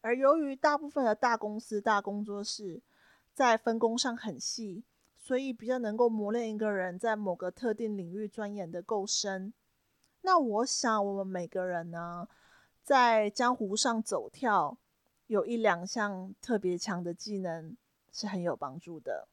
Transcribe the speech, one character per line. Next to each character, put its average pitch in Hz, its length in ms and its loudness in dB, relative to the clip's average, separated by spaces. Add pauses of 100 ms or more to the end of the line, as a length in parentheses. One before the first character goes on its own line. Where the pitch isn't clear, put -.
而 233 160 0
由 277 220 6
于 277 180 -2
大 294 220 2
部 302 100 -6
分 285 160 0
的 220 100 4
大 233 220 2
公 214 240 -4
司、 208 200 -4
大 208 200 4
工 208 240 -6
作 202 180 -8
室 208 380 -8 (540)
在 240 220 6
分 226 220 0
工 226 200 2
上 240 180 -2
很 202 240 -8
细， 208 420 -8 (320)
所 - 220 -4
以 269 160 -2
比 226 140 -10
较 254 120 0
能 220 180 -2
够 240 120 6
磨 214 240 0
练 233 180 -2
一 214 60 -4
个 214 160 0
人 185 260 -2
在 226 160 0
某 202 220 -2
个 180 140 -4
特 226 240 -2
定 220 220 -4
领 170 180 -8
域 214 120 -6
钻 202 260 -8
研 190 180 -8
的 175 100 -6
够 202 260 -2
深。 196 460 -4 (720)
那 370 160 6
我 233 280 2
想 220 400 0
我 202 80 -2
们 196 120 -4
每 180 200 -4
个 185 180 -4
人 170 260 -4
呢， 175 380 -10 (540)
在 226 480 6
江 247 240 2
湖 208 220 -4
上 226 260 2
走 127 260 -2
跳， 180 480 2 (500)
有 202 200 2
一 233 100 -2
两 196 300 2
项 196 560 -4
特 233 160 0
别 180 180 0
强 175 260 -4
的 170 120 -4
技 208 240 -8
能 165 380 -6 (360)
是 - 140 -8
很 190 160 -4
有 170 120 0
帮 139 240 -8
助 165 220 -14
的。 113 320 -8